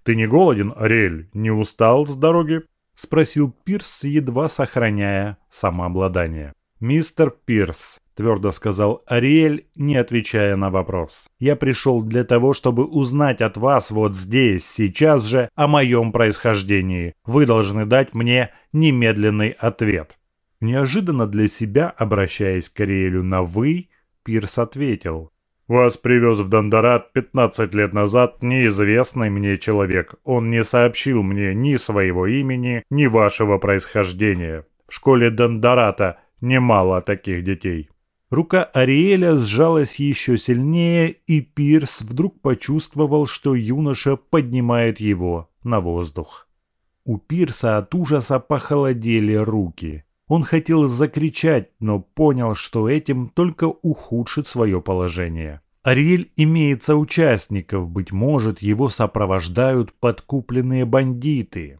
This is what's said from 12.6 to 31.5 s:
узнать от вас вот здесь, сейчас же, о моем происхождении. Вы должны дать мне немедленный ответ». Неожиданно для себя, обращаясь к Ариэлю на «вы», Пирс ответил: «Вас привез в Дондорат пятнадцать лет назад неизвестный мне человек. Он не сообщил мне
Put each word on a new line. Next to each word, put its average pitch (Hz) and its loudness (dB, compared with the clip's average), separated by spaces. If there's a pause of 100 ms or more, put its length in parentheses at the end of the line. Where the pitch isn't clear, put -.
узнать 139 -2
от 107 -2
вас 127 0
вот 107 0
здесь, 98 0
сейчас 120 2
же, 120 0
о 147 2
моем 123 2
происхождении. 98 0 (120)
Вы 135 4
должны 107 2
дать 131 2
мне 120 0 (220)
немедленный 113 2
ответ». 107 -4 (440)
Неожиданно 135 -2
для 104 0
себя, 117 -2
обращаясь 98 -2
к - -10
Ариэлю 95 0
на 92 0
«вы», 127 -2 (340)
Пирс 110 -4
ответил: 110 -4 (380)
«Вас 123 2
привез 120 4
в 101 -2
Дондорат 110 2
пятнадцать 113 -2
лет 104 0
назад 104 2
неизвестный 117 0
мне 101 -2
человек. 95 -2
Он 117 -2
не 117 0
сообщил 120 0
мне 98 -2